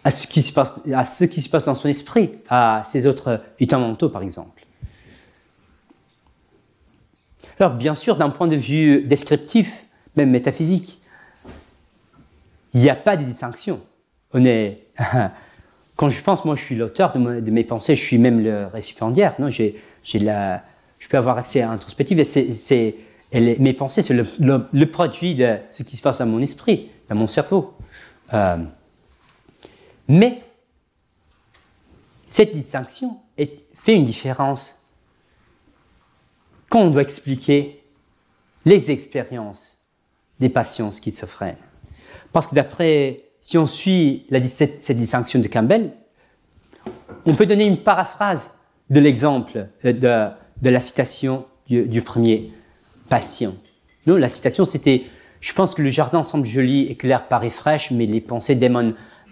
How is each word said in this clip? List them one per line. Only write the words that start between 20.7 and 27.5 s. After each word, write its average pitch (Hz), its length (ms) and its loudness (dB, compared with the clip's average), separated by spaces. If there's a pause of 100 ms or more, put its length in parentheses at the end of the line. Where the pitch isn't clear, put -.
je - 100 -20
peux - 80 0
avoir 120 220 0
accès 123 240 -2
à 113 60 -4
l'introspective 131 520 -2
et 143 40 4
c'est, 131 280 0
c'est, 113 420 0 (380)
et 123 80 2
les, 117 180 2
mes 135 140 4
pensées, 135 300 -2
c'est - 120 0
le, 120 120 2 (120)
le, 135 340 2
le 143 140 4
produit 170 480 -2
de 120 220 2 (120)
ce - 140 -14
qui - 140 -18
se - 60 -18
passe 131 160 0
dans 123 80 -2
mon 113 140 0
esprit, 139 500 -2 (180)
dans 107 80 -4
mon 110 100 0
cerveau. 151 480 -2 (580)